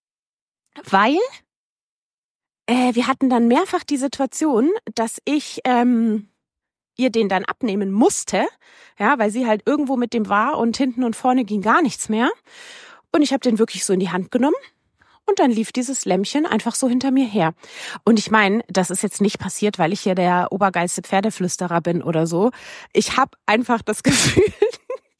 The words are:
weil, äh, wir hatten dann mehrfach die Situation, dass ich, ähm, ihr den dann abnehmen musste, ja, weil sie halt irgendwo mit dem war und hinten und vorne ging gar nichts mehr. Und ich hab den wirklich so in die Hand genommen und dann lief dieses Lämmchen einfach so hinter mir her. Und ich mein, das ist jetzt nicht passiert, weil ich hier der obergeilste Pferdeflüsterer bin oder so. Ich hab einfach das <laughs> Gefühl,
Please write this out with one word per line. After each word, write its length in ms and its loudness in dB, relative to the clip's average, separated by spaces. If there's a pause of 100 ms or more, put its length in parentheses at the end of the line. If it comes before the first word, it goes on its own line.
(880)
weil, 300 4 (1500)
äh, 300 2
wir 120 0
hatten 220 0
dann 180 4
mehrfach 360 2
die 140 -4
Situation, 720 0 (240)
dass 280 -4
ich, 420 -4
ähm, 640 2 (680)
ihr 140 2
den 180 2
dann 160 0
abnehmen 460 -4
musste, 560 0 (500)
ja, 220 0
weil 100 0
sie 160 -2
halt 220 0
irgendwo 300 0
mit 160 -2
dem 160 -2
war 280 0
und 200 0
hinten 260 -2
und 120 -2
vorne 300 2
ging 160 -4
gar 220 4
nichts 260 -4
mehr. 220 2 (800)
Und 100 4
ich 120 0
hab 80 -2
den 180 2
wirklich 260 -2
so 80 0
in 60 2
die 100 0
Hand 220 -6
genommen 240 2 (720)
und 120 2
dann 120 4
lief 200 -2
dieses 340 -4
Lämmchen 400 0
einfach 280 -2
so 160 -2
hinter 220 0
mir 160 2
her. 260 0 (520)
Und 120 4
ich 140 -4
mein, 360 2
das 220 -2
ist 140 -4
jetzt 180 -6
nicht 180 0
passiert, 380 -4
weil 160 0
ich 60 -4
hier 160 -2
der 360 2
obergeilste 500 -2
Pferdeflüsterer 800 -2
bin 200 -2
oder 240 0
so. 260 0 (420)
Ich 240 0
hab 180 0 (100)
einfach 360 0
das 220 -6
<laughs> 0 -
Gefühl, 420 4 (760)